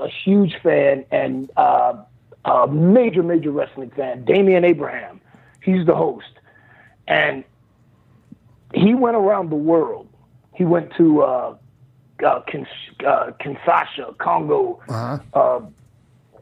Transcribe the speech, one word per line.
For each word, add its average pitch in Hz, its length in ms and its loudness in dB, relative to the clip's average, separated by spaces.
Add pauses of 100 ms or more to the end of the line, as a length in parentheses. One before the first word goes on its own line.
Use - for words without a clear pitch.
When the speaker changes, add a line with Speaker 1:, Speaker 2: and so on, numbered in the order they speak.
Speaker 1:
a - 60 -8
huge 196 520 0
fan 143 480 2
and, 135 480 -4
uh, 123 360 2 (500)
a 127 240 2
major, 180 540 2
major 165 300 -2
wrestling 139 400 -8
fan, 127 340 -8
Damian 185 400 4
Abraham, 147 560 -2 (400)
he's 185 240 0
the 165 80 4
host. 151 320 -4 (840)
And 147 360 -2 (1300)
he 214 220 4
went 240 200 0
around 196 360 0
the 156 40 -4
world. 151 520 0 (460)
He 180 120 -2
went 170 320 0
to, 156 240 6
uh, 123 340 -2 (720)
uh, - 160 2
Kins-, 139 260 -12 (380)
uh, - 340 0
Kinshasa, 147 800 -4
Congo. 165 640 -2 (100)
Speaker 2:
Uh-huh. 120 300 -6 (140)
Speaker 1:
Uh, 127 260 2 (840)